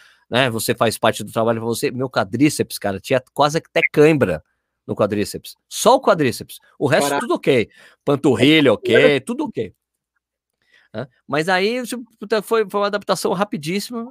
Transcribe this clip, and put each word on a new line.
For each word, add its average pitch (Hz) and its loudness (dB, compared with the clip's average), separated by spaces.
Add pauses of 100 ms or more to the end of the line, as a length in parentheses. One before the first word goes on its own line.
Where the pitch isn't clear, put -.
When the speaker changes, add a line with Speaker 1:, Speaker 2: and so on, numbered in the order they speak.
(280)
Speaker 1:
né? 123 0
Você 113 -2
faz 110 0
parte 113 0
do 104 -12
trabalho 113 0
pra 113 -8
você. 117 -4
Meu 127 -6
quadríceps, 117 -2
cara, 98 -6
tinha 131 -2 (120)
quase 147 0
até 165 -4 (100)
cãibra 139 2 (440)
no 107 -8
quadríceps. 104 -4 (140)
Só 240 4
o 254 -4
quadríceps. 156 -2 (200)
O - -2
resto, 143 2
Speaker 2:
Caraca. 143 -2
Speaker 1:
tudo 302 -2
ok. 131 0 (360)
Panturrilha, 139 4
ok, 131 4
tudo 262 -6
ok. 117 -8 (1200)
Né? 117 -10 (200)
Mas 156 -2
aí, 202 0
tipo, 240 -10 (140)
puta, 214 -2
foi, 220 -2
foi 202 -4
uma 202 0
adaptação 202 -2
rapidíssima, 202 -6